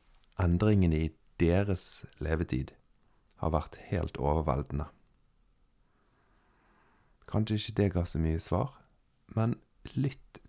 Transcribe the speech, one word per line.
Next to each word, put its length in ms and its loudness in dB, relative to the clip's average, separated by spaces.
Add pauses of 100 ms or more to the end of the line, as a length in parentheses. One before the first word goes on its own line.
(440)
endringene 640 4
i 60 -4 (280)
deres 640 0 (160)
levetid 540 -2 (640)
har 140 0
vært 240 -4 (100)
helt 320 -4
overveldende. 680 0 (2500)
Kanskje 260 0
ikke 220 -6
det 160 2
ga 100 0
så 160 -4
mye 220 0
svar, 340 -2 (560)
men 240 0 (400)
lytt 520 -6